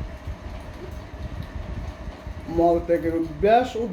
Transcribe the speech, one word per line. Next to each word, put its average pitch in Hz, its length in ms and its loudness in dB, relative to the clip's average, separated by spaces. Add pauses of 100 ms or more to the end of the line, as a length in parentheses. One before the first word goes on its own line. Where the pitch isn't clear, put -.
(2500)
মলত্যাগের 170 680 4
অভ্যাস 196 600 4
ও 226 180 -2